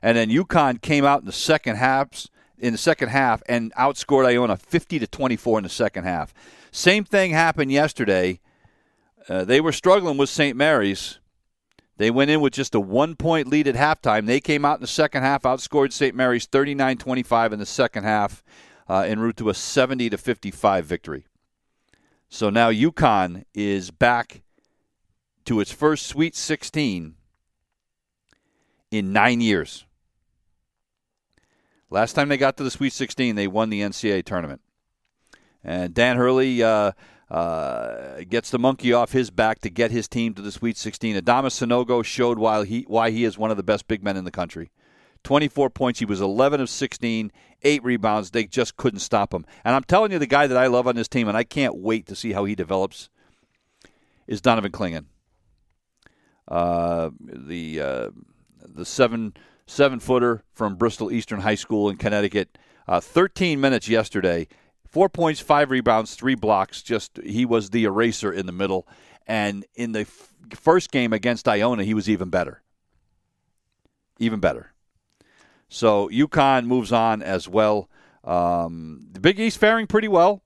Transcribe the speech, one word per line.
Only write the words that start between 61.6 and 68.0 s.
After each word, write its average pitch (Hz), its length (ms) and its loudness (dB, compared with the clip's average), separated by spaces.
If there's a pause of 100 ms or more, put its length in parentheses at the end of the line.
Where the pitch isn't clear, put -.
in 95 60 -4
Connecticut. 104 640 -2 (280)
Uh, 90 140 0
thirteen 175 640 0
minutes 131 260 0
yesterday. 92 640 0 (400)
Four 185 200 2
points, 160 300 -2
five 147 320 2
rebounds, 113 440 0
three 131 200 -2
blocks. 101 480 0
Just, - 400 -6
he 117 220 -2
was 113 260 0
the 113 140 2
eraser 107 460 0